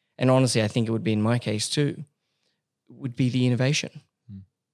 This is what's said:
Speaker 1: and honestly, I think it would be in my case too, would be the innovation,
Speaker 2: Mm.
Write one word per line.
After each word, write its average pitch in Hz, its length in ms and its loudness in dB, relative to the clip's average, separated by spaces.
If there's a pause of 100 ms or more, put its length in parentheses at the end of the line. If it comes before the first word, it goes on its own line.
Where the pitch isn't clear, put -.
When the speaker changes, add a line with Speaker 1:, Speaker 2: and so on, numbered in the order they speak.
(180)
Speaker 1:
and 127 120 2
honestly, 127 320 4
I 107 60 0
think 113 200 -2
it 113 40 -2
would 113 120 -4
be 110 80 0
in 107 100 0
my 120 160 2
case 107 300 -4
too, 147 360 -2 (840)
would 123 280 -10
be 127 120 2
the 123 180 2
innovation, 127 540 0 (320)
Speaker 2:
Mm. 98 100 -16 (320)